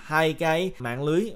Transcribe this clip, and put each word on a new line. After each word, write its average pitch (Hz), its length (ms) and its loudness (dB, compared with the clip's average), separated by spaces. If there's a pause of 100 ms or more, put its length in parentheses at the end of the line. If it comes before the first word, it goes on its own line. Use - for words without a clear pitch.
hai 160 320 2
cái 165 460 0
mạng 123 240 -4
lưới 175 320 2